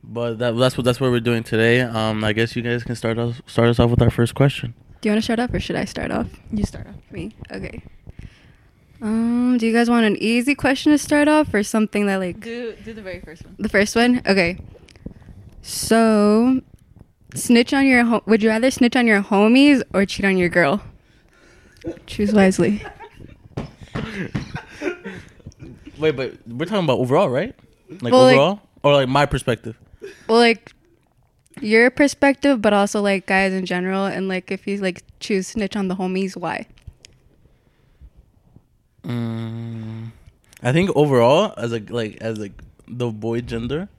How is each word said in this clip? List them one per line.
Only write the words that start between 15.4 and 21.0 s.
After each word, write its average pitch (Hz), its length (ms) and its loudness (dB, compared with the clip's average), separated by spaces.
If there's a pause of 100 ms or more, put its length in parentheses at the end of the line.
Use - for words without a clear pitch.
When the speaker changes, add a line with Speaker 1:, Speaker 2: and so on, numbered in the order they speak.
Speaker 2:
So, 226 1000 2 (720)
snitch 240 400 2
on 269 140 2
your 247 180 4
ho-, 226 220 0
would 208 160 4
you 226 60 2
rather 220 220 0
snitch 240 240 0
on 247 120 2
your 202 160 4
homies 240 580 4 (120)
or 196 120 2
cheat - 200 -8
on 190 120 2
your 175 120 0
girl? 170 320 2 (1200)